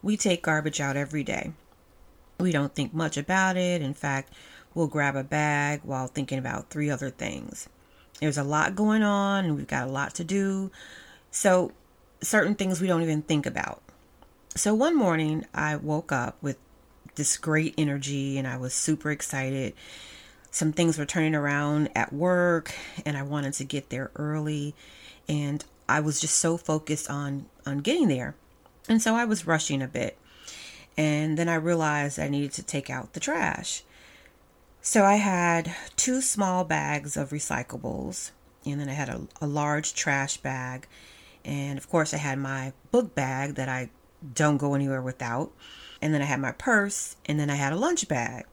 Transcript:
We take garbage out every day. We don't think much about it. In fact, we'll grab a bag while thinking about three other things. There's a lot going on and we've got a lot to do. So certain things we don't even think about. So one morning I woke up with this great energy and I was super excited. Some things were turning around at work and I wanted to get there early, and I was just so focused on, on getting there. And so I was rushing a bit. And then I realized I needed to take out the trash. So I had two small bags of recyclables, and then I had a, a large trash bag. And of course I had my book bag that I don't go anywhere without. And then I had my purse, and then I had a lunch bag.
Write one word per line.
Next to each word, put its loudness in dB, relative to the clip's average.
We 2
take 2
garbage 2
out 0
every -2
day. -4
We 4
don't 2
think -4
much -2
about 2
it. 0
In -4
fact, -4
we'll 2
grab 0
a -2
bag 0
while -4
thinking -4
about -6
three -2
other -4
things. -10
There's 2
a -2
lot 2
going 4
on 2
and 2
we've -6
got -2
a -4
lot -2
to -4
do. 0
So 4
certain 4
things 0
we 2
don't 4
even 2
think 2
about. -4
So 2
one 4
morning 2
I 0
woke -2
up -2
with -4
this 0
great 0
energy -2
and -2
I -4
was -6
super 0
excited. -4
Some 0
things 2
were -2
turning 2
around 2
at 0
work 2
and -2
I -4
wanted -2
to -6
get -6
there -6
early, -2
and 0
I 4
was 0
just 2
so 2
focused -2
on, -4
on -2
getting 4
there. 0
And 6
so 2
I 2
was -2
rushing 2
a -2
bit. -4
And 2
then 2
I 4
realized 2
I -2
needed 0
to -8
take -4
out -8
the -8
trash. -2
So 4
I 8
had 2
two 2
small 2
bags -2
of -4
recyclables, -6
and -4
then -4
I -6
had -4
a, -8
a -4
large 0
trash 0
bag. -8
And -4
of -14
course 2
I -2
had -2
my -4
book 2
bag 0
that -2
I -4
don't 6
go 2
anywhere 0
without. -4
And 2
then 4
I 2
had 0
my 0
purse, 0
and 0
then 2
I 2
had 2
a 0
lunch 0
bag. -2